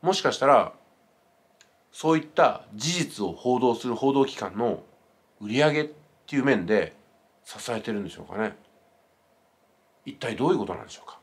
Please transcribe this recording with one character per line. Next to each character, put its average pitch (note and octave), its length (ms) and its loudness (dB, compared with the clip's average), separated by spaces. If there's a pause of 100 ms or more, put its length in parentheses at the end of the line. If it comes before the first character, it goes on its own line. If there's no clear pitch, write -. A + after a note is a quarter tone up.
も F3+ 100 2
し G3 80 0
か B2+ 120 2
し - 60 -6
た C3 80 2
ら、 B2 260 6 (1160)
そ D#3+ 260 0
う - 20 2
い D3+ 40 -2
っ - 40 -14
た - 380 2 (100)
事 C3 180 -6
実 D3+ 320 -4
を F2 80 -4
報 B2 280 0
道 A#2+ 140 4
す A#2+ 120 -8
る A#2+ 80 -2
報 C3+ 180 0
道 C3+ 140 4
機 C3+ 100 -10
関 F#2+ 220 -8
の A2+ 240 -2 (580)
売 G#2 100 -10
り B2+ 100 0
上 D3+ 120 6
げ D3+ 120 0
っ D3 60 -10 (360)
て - 100 -4
い C3+ 40 2
う B2+ 40 -2
面 A2 220 2
で G2 280 0 (500)
支 - 120 -20 (140)
え A2+ 100 -4
て A2+ 120 -8
る G#2 80 -4
ん F#2+ 40 -6
で E2 60 -10
し - 80 -18
ょ - 100 -16
う - 40 -16
か F#2 40 -10
ね。 G#2+ 200 -4 (1500)
一 - 100 -14
体 A#2 220 -8
ど C3+ 120 0
う F#3 40 4
い E3+ 40 2
う - 20 -2
こ G#2 80 -4
と F2+ 80 -6
な A1+ 80 -12
ん - 40 -18
で - 40 -20
し - 80 -18
ょ - 80 -20
う - 20 -20
か。 - 140 -20